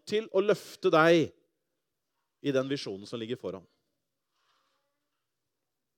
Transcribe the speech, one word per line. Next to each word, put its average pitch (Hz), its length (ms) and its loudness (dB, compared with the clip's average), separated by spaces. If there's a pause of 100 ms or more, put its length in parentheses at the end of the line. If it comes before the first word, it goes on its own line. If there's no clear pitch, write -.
til 214 240 -4
å 190 100 0
løfte - 540 -2
deg 160 320 6 (1120)
i 139 140 -4
den 135 160 -2
visjonen 104 340 -8
som 120 160 -12
ligger 113 160 -8
foran? 92 300 -12 (2250)